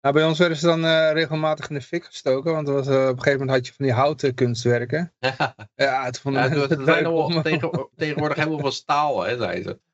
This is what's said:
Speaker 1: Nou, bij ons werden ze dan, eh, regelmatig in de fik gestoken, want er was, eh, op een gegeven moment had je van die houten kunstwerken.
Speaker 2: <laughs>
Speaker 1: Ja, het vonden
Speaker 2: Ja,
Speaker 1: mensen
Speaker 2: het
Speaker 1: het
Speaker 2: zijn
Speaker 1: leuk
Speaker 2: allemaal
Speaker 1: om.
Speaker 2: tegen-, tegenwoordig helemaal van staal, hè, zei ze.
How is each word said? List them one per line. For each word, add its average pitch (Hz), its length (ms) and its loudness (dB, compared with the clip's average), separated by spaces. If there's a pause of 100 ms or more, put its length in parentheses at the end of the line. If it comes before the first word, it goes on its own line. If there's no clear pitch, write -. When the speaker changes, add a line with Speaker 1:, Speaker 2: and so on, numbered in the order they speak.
Speaker 1:
Nou, 139 120 2
bij 156 100 6
ons 160 140 2
werden 170 180 4
ze 156 100 -2
dan, 165 180 2
eh, 160 280 4
regelmatig 156 560 -2
in 156 60 -8
de 139 80 -4
fik 170 220 -8
gestoken, 139 480 -2
want 156 160 -2
er 139 60 0
was, 135 140 0
eh, 135 60 2
op 135 60 4 (160)
een 127 60 -10
gegeven 139 160 2
moment 131 180 -4
had 127 100 0
je - 60 -16
van 143 120 -6
die 127 100 2
houten 139 400 0
kunstwerken. 120 840 0
Speaker 2:
<laughs> 120 560 -6
Speaker 1:
Ja, 135 300 0
het 123 160 -6
vonden 135 220 0
Speaker 2:
Ja, 131 60 2
Speaker 1:
mensen 143 200 0
Speaker 2:
het 151 100 0
Speaker 1:
het 135 100 0
Speaker 2:
zijn - 140 4
Speaker 1:
leuk 165 40 0
Speaker 2:
allemaal 165 300 0
Speaker 1:
om. 156 60 0
Speaker 2:
tegen-, 160 540 -2
tegenwoordig 147 400 -2
helemaal 156 220 -2
van 139 140 -2
staal, 143 500 0
hè, 113 140 -2
zei 90 260 -4
ze. 95 180 -10 (140)